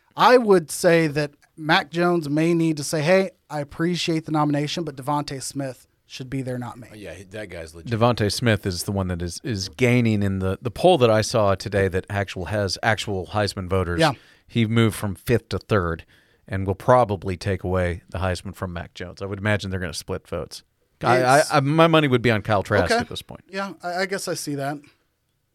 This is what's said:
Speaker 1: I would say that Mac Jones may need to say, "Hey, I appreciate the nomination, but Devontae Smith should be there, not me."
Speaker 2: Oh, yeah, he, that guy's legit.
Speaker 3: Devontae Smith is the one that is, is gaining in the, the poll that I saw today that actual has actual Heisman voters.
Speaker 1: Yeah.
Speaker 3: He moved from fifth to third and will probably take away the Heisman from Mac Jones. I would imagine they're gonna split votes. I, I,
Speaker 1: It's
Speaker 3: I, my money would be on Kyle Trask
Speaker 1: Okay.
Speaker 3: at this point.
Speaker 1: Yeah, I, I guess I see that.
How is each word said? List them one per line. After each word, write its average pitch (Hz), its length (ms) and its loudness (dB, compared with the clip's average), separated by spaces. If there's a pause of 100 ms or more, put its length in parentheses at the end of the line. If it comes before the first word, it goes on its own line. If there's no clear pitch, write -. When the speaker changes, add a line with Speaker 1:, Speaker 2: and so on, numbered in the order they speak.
(160)
Speaker 1:
I 208 220 8
would 196 320 4
say 165 380 4
that 147 240 -4 (240)
Mac 160 340 0
Jones 175 380 0
may 156 260 2
need 165 220 2
to 143 80 -6
say, 156 180 -2
"Hey, 185 280 4 (180)
I 147 120 -6
appreciate 165 680 -2
the 156 60 -8
nomination, 151 520 0
but 151 120 -10
Devontae 143 460 -4
Smith 135 440 -10 (200)
should 127 240 -14
be 135 120 -4
there, 127 160 -6
not 120 200 -10
me." 110 140 -20
Speaker 2:
Oh, - 20 -18
yeah, 98 200 -14
he, 95 100 -16
that 104 260 -14
guy's 82 240 -12
legit. 95 240 -4
Speaker 3:
Devontae 110 340 2
Smith 113 340 0
is 90 180 -4
the 107 80 -4
one 95 160 -2
that 87 120 -4
is, 87 220 -8
is 98 260 -6
gaining 120 540 2
in 98 160 0
the, 92 240 -2
the 123 80 -6
poll 175 280 4
that 123 120 6
I 110 120 4
saw 104 340 2
today 98 320 0
that 92 200 -4
actual 98 380 -6
has 101 360 -2
actual 104 460 -2
Heisman 101 400 -4
voters. 87 320 0
Speaker 1:
Yeah. 156 120 4 (340)
Speaker 3:
He 117 200 0
moved 113 300 2
from 101 180 -6
fifth - 360 -2
to 95 80 -4
third 85 460 -2 (440)
and 95 180 -4
will 98 80 0
probably 101 600 2
take 95 280 -4
away 90 460 -2
the - 80 -10
Heisman 92 360 -4
from 92 180 -10
Mac 85 220 -12
Jones. 90 280 -14
I 98 40 -6
would 98 120 -8
imagine 98 320 -2
they're 95 100 -4
gonna 85 140 -6
split - 340 -10
votes. - 340 -10 (400)
I, 127 200 2
I, 131 180 6
Speaker 1:
It's - 120 0
Speaker 3:
I, 147 80 4
my 156 280 4
money 160 180 4
would 123 160 2
be 120 80 2
on 107 120 0
Kyle 101 200 2
Trask 98 300 2
Speaker 1:
Okay. 226 80 2
Speaker 3:
at - 80 -6
this - 140 -12
point. - 260 -20
Speaker 1:
Yeah, 196 240 -8 (100)
I, 175 200 -4
I 190 40 -2
guess 190 220 -6
I 175 60 -4
see 147 220 -6
that. 139 220 -6 (760)